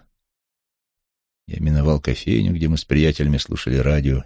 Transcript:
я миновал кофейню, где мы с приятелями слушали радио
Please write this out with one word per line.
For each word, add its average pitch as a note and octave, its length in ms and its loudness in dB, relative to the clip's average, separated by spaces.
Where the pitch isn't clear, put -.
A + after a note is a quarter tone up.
я D#2 120 -10
миновал D2+ 440 2
кофейню, D#2+ 500 0
где D#2+ 160 -2
мы D#2+ 80 0
с - 80 -6
приятелями D2 540 2
слушали - 380 -4
радио C2+ 500 0